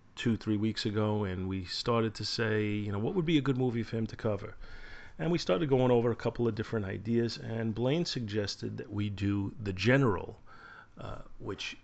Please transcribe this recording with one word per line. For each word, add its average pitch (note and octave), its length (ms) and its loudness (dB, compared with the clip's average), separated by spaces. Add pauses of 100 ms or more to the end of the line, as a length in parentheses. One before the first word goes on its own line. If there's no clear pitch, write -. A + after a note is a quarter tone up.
(160)
two, A2+ 220 2
three G#2+ 200 0
weeks A2 280 0
ago, G#2+ 400 2
and F#2 220 -2
we F#2+ 180 -2
started A2+ 500 0
to A2 100 -6
say, G#2+ 400 0
you G#2 260 -2
know, G2+ 80 -2
what A#2 160 -2
would F3 100 2
be D#3+ 120 6
a C#3 40 4
good C3 160 2
movie A#2+ 260 2
for A2+ 140 -4
him A2 100 0
to - 80 -8
cover? - 400 -2 (640)
And D#3+ 120 0
we F3 80 4
started F3 300 2
going B2+ 220 6
over A#2+ 200 6
a A2 40 0
couple A#2+ 320 0
of A2+ 80 2
different G#2+ 300 -2
ideas, A2 520 0
and A2+ 360 -2
Blaine C3 320 2
suggested G#2+ 720 -4
that - 140 -10
we G#2 180 0
do G2+ 440 0 (100)
The G2+ 100 -2
General, G#2 680 2 (600)
uh, - 200 -10 (200)
which - 440 -8